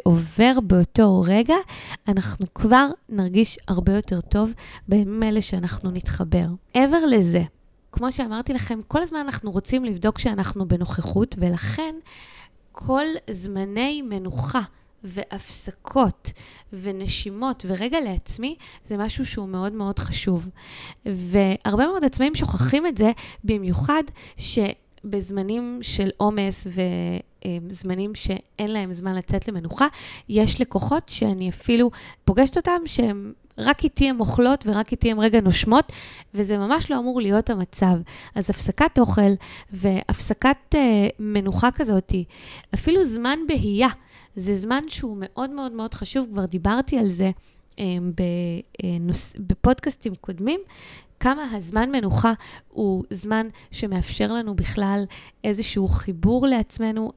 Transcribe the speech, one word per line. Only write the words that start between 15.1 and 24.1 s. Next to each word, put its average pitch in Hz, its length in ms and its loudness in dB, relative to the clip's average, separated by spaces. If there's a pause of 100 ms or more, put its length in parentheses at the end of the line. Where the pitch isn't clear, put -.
ונשימות 202 960 -6
ורגע 226 320 -2
לעצמי, 233 560 -6 (280)
זה 214 120 -6
משהו 220 300 -4
שהוא 202 220 -8
מאוד 190 240 -4
מאוד 202 260 -4
חשוב. 180 500 -2 (580)
והרבה 196 800 2
מאוד 359 180 0
עצמאים 269 300 2
שוכחים 277 520 0
את 269 120 -2
זה, 220 120 6 (340)
במיוחד 208 580 0 (340)